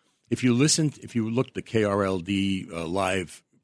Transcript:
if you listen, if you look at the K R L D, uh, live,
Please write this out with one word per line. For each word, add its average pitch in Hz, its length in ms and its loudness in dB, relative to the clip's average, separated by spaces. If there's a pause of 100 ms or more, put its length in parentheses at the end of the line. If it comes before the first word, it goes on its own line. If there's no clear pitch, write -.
(300)
if 120 140 -2
you 123 100 4
listen, 147 380 2 (100)
if - 140 -10
you 110 140 0
look 120 200 0
at - 40 -20
the 92 80 -8
K 110 240 2
R 101 180 2
L 95 160 0
D, 95 520 -2
uh, 82 140 -8
live, 92 560 -2 (220)